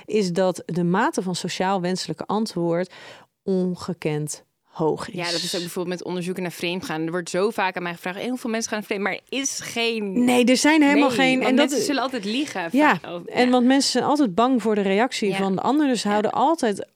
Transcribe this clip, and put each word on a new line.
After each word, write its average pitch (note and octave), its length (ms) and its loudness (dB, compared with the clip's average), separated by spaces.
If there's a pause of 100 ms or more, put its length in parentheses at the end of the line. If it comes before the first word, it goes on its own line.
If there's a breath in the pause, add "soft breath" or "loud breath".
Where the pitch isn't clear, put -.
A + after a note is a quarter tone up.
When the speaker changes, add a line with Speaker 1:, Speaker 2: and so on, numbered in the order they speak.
Speaker 1:
is G3 260 0
dat F#3 340 0
de F3 180 -2
mate G#3 380 0
van F3+ 140 -4
sociaal F#3 460 -2
wenselijke F3+ 440 -6
antwoord F3+ 680 -2 (500 loud breath)
ongekend F3 1000 -4 (180)
hoog D3 440 -2
is. - 60 -14
Speaker 2:
Ja, F3 180 -6
dat E3+ 100 -2
is F3 140 -6
ook F3 60 -4
bijvoorbeeld F3 360 -6
met - 100 -14
onderzoeken F3+ 360 -6
naar F3 80 -6
vreemdgaan. E3+ 540 -6
Er E3 60 -4
wordt F3 180 -6
zo F#3+ 200 0
vaak F#3+ 280 -2
aan F3 60 -6
mij F3 100 -6
gevraagd: F3+ 260 -8
"Heel B3 180 -6
veel A#3+ 120 -6
mensen A3+ 220 -4
gaan G#3 120 -4
vreemd", G3+ 180 -4
maar G3 120 -2
er - 160 -8
is C4+ 300 -4
geen A#3 680 -2
Speaker 1:
Nee, B3 200 6
er B3 120 6
zijn D4+ 240 6
helemaal C#4+ 260 6
Speaker 2:
Nee, B3 100 -2
Speaker 1:
geen, C4 200 4
Speaker 2:
want B3+ 120 0
Speaker 1:
en C4 60 4
dat D4 100 6
Speaker 2:
mensen C4+ 160 0
Speaker 1:
i- - 40 0
Speaker 2:
zullen C4+ 160 0
altijd B3+ 240 -4
liegen. G#3 460 -4
Speaker 1:
Ja, B3+ 300 6
Speaker 2:
Va-, E3+ 140 -12
oh, F3 100 -10
Speaker 1:
en - 200 2
Speaker 2:
ja. B3 60 4
Speaker 1:
want B3 140 6
mensen C4 260 4
zijn B3 120 0
altijd C4+ 320 2
bang A#3+ 260 4
voor G#3+ 140 0
de G#3 60 2
reactie G3+ 480 0
Speaker 2:
Ja. F#3+ 80 -2
Speaker 1:
van F#3+ 180 0
de - 60 -2
ander. C#4+ 260 2
Dus B3 140 0
ze - 60 -4
Speaker 2:
Ja. G#3 60 0
Speaker 1:
houden G#3 200 0
altijd, C4 640 0